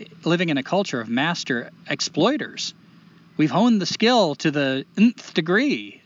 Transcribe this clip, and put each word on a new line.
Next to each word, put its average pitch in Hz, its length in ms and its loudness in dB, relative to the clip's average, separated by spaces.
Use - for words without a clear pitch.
living 175 240 0
in 147 100 0
a 127 60 -4
culture 175 380 -2
of 113 80 -10
master 135 600 -4
exploiters. - 840 -2
We've 156 160 2
honed 208 300 4
the 170 40 -4
skill 208 500 2
to 160 140 -2
the 139 360 -2
nth 226 360 2
degree, 170 720 -2